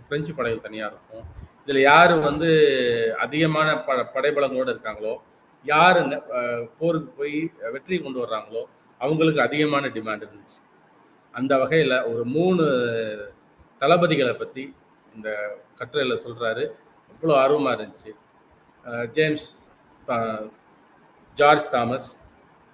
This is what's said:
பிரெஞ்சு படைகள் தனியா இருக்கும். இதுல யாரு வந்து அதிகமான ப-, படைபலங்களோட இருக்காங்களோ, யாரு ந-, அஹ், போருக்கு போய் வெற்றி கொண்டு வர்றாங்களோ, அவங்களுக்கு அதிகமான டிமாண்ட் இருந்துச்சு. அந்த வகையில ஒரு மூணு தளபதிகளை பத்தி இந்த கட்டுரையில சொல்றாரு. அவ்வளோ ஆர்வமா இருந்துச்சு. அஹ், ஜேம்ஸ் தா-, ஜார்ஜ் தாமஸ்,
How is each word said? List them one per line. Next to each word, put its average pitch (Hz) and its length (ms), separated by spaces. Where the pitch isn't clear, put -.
பிரெஞ்சு 151 260
படைகள் 117 260
தனியா 107 260
இருக்கும். - 380
இதுல 135 140
யாரு 160 400
வந்து 151 280
அதிகமான 156 600
ப-, 123 360
படைபலங்களோட 131 540
இருக்காங்களோ, 110 480
யாரு 165 360
ந-, 143 300
அஹ், 120 380
போருக்கு 160 320
போய் 147 400
வெற்றி 170 260
கொண்டு 131 280
வர்றாங்களோ, 110 380
அவங்களுக்கு 156 420
அதிகமான 143 460
டிமாண்ட் 110 360
இருந்துச்சு. 104 360
அந்த 135 240
வகையில 131 560
ஒரு 117 120
மூணு 165 380
தளபதிகளை 147 580
பத்தி 135 380
இந்த 107 420
கட்டுரையில 127 380
சொல்றாரு. 117 540
அவ்வளோ 160 220
ஆர்வமா 139 380
இருந்துச்சு. 107 400
அஹ், 120 220
ஜேம்ஸ் 151 520
தா-, 110 440
ஜார்ஜ் 147 360
தாமஸ், 120 500